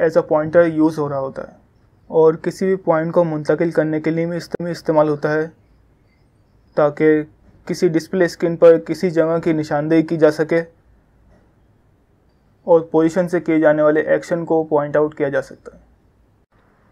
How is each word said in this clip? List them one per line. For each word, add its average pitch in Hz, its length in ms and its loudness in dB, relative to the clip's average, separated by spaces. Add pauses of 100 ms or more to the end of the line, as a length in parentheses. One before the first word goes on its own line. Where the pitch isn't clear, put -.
as 160 140 0
a 170 60 2 (100)
pointer 156 320 2
use 156 360 0
हो 147 80 -2
रहा 139 100 -6
होता 135 240 -10
है - 140 -18 (540)
और 160 260 4
किसी 170 300 -6
भी 190 100 0
point 165 360 -2
को 175 120 4
मुंतकिल 156 480 -2
करने 156 280 -2
के 156 100 -2
लिए 165 160 -2
भी 170 100 -6
इस्ते-, 170 320 -10
इस्तेमाल 156 400 0
होता 147 200 -4
है, 156 340 -6 (1120)
ताकि 151 540 2 (360)
किसी 175 220 -2
display 165 400 0
screen 165 280 -4
पर 165 220 6
किसी 160 320 -4
जगह 165 280 0
की 165 140 -2
निशानदेही 156 500 0
की 160 140 -4
जा 151 140 6
सके 165 320 -2 (2000)
और 165 260 4
position 165 340 2
से 175 140 -2
किए 160 200 0
जाने 151 220 2
वाले 151 200 2
action 156 420 -2
को 160 200 -2
point 147 320 -2
out 151 200 -2
किया 143 120 -4
जा 135 120 -4
सकता - 360 -16
है। - 60 -20 (1080)